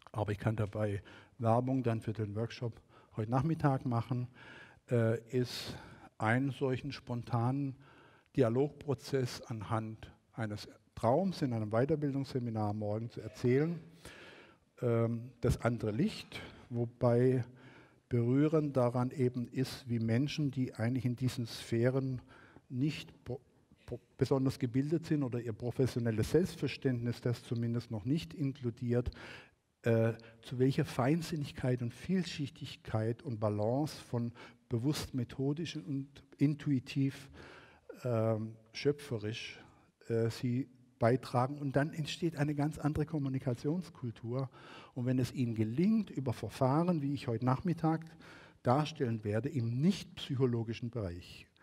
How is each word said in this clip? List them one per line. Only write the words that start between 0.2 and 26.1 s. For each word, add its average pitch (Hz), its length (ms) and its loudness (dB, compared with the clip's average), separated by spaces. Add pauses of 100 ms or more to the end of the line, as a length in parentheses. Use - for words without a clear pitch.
ich 98 80 -4
kann 113 160 0
dabei 107 480 -2 (360)
Werbung 123 440 2
dann 117 160 2
für 110 140 -4
den 101 220 -4
Workshop 117 460 -6 (360)
heute 110 140 -2
Nachmittag 147 540 2
machen, 123 440 0 (600)
äh, 117 300 4 (100)
ist - 480 -4 (400)
einen 127 340 2
solchen 131 420 -2
spontanen 123 840 -2 (600)
Dialogprozess 131 1040 2
anhand 110 680 -6 (220)
eines 107 380 -6 (260)
Traums 165 460 2
in 135 100 0
einem 107 200 -2
Weiterbildungsseminar 127 1000 2
morgen 107 380 -2
zu - 100 -10
erzählen. 135 580 2 (1040)
Ähm, 117 500 2 (100)
das - 180 2
andere 113 320 0
Licht, - 480 -2 (300)
wobei 120 720 4 (640)
berührend 139 680 4
daran 123 360 4
eben 123 360 0
ist, - 400 -4
wie 117 120 0
Menschen, 135 500 2
die 127 240 -2
eigentlich 120 320 0
in 123 100 2
diesen 123 300 -2
Sphären 127 760 0 (440)
nicht - 560 -4
po-, 123 160 -8 (460)
po-, 120 140 -10 (180)
besonders 135 400 2
gebildet 143 480 0
sind 151 160 2
oder 120 180 -2
ihr 117 140 -6
professionelles 117 800 0